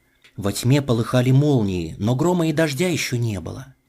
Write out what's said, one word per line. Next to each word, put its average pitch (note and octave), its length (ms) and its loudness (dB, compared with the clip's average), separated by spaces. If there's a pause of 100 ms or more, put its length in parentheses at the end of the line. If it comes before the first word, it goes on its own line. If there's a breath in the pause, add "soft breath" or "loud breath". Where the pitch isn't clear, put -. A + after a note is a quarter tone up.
(360 soft breath)
Во G2+ 160 -2
тьме C#3 300 2
полыхали B2 480 0
молнии, A2 680 2
но G#2 160 0
грома E3 340 0
и D#3+ 40 0
дождя D#3 360 0
ещё C3+ 280 -4
не A2+ 240 -2
было. F#2+ 340 -12 (140)